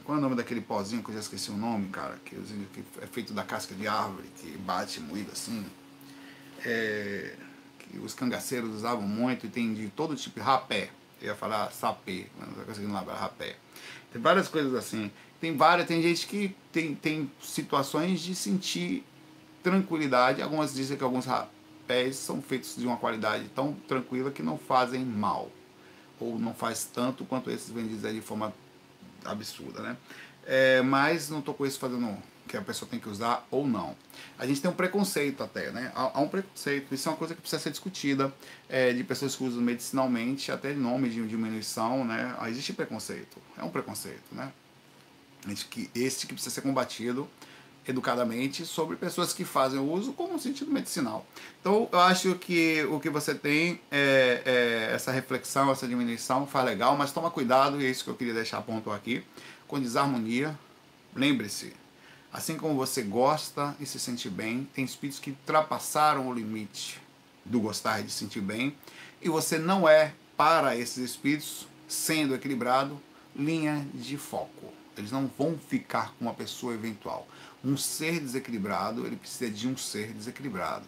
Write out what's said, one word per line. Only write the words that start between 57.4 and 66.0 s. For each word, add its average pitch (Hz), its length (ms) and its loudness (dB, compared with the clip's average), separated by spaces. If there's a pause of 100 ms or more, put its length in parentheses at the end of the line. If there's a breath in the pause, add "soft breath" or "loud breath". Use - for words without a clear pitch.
e 135 60 2
é 131 40 4
isso 127 140 -2
que 131 60 -6
eu 123 40 -4
queria 120 200 -2
deixar 113 280 -2
ponto 110 300 -4
aqui, 113 320 -2 (420 loud breath)
com 143 140 -4
desarmonia. 131 760 2 (560)
Lembre-se, 123 600 0 (600 loud breath)
assim - 240 -6
como 151 200 0
você 127 260 0
gosta 143 800 2
e 147 40 -10
se 131 140 -8
sente 120 320 -4
bem, 113 420 -4
tem 135 120 -2
espíritos 135 340 -6
que - 120 -8
ultrapassaram 151 1000 2